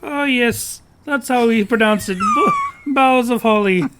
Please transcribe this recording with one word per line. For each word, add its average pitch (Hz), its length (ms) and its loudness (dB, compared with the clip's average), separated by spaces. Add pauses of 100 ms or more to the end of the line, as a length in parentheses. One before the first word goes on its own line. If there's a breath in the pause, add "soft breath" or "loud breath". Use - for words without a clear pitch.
Oh, 285 220 -4
yes. 247 580 -2 (220)
That's 285 240 -4
how 247 200 2
we 226 160 2
pronounce 214 440 0
it. 190 100 -4
B-, 1077 340 0 (340)
boughs 262 440 2
of 240 120 -2
holly. 202 420 2 (140)